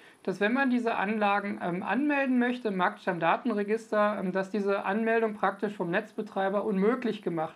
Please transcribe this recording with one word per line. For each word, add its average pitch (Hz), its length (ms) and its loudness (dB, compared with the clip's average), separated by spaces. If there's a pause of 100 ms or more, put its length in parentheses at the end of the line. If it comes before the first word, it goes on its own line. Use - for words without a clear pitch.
(220)
dass 190 180 -4
wenn 208 140 2
man 269 160 2
diese 226 240 2
Anlagen, 202 680 0
ähm, 180 180 -2
anmelden 269 560 0
möchte 247 300 0
im 196 100 -2
Marktstammdatenregister, 208 1400 0
ähm, 185 140 -2
dass 190 180 -2
diese 196 340 0
Anmeldung 220 480 2
praktisch 196 400 -2
vom 180 160 -4
Netzbetreiber 202 760 -2
unmöglich 220 600 0
gemacht 165 320 -4